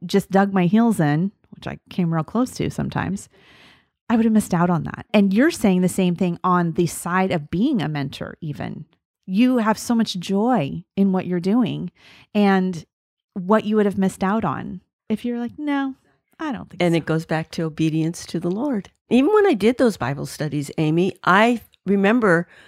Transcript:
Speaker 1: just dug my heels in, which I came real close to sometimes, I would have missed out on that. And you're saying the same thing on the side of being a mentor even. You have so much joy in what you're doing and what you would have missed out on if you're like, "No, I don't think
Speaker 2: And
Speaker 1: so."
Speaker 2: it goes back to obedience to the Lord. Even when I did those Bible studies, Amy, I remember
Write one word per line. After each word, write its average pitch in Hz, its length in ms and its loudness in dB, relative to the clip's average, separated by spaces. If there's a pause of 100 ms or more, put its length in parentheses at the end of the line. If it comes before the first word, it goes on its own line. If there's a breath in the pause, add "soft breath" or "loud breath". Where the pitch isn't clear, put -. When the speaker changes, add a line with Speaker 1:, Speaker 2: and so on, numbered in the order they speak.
Speaker 1:
just 190 260 -2
dug 196 220 2
my 180 140 2
heels 220 320 2
in, 156 340 0 (180)
which - 160 -18
I 143 120 -10 (100)
came 170 240 -2
real 160 120 -2
close 254 320 -2
to 156 120 -2
sometimes, 160 600 -6 (800 soft breath)
I 226 80 2
would 220 80 2
have 220 100 2
missed 202 200 2
out 175 160 2
on 160 120 0
that. - 320 -12
And 202 180 4
you're 277 200 4
saying 185 300 2
the 180 60 2
same 180 280 0
thing 175 260 -2
on 175 300 0
the 170 140 0
side 185 440 -2
of 151 200 -4
being 220 300 0
a 151 80 -4
mentor 147 520 -8
even. 147 460 -10 (380)
You 247 340 2
have 220 200 0
so - 160 -2
much 220 240 0
joy 190 680 -2 (120)
in 196 160 4
what 185 140 -2
you're 180 140 -2
doing 180 520 -2 (420 soft breath)
and 190 500 2 (500)
what 196 300 2
you 214 120 0
would 208 100 4
have 196 100 -2
missed 190 280 0
out 208 200 -2
on 135 380 -8 (260)
if 214 160 -4
you're 240 140 -4
like, 240 200 -10
"No, 277 360 -4 (460)
I 311 100 -6
don't 175 180 -10
think 175 140 -6
Speaker 2:
And 170 100 2
Speaker 1:
so." 170 40 2
Speaker 2:
it 160 100 -2
goes 160 180 0
back 160 280 -4
to 175 100 -4
obedience 160 640 -2
to 170 140 -6
the 175 100 -2
Lord. 226 400 -4 (180)
Even 269 240 4
when 415 140 6
I 339 80 4
did 214 240 2
those 233 180 2
Bible 143 300 -6
studies, 143 500 -6
Amy, 160 480 2
I 214 380 4 (240)
remember 196 640 4 (200 soft breath)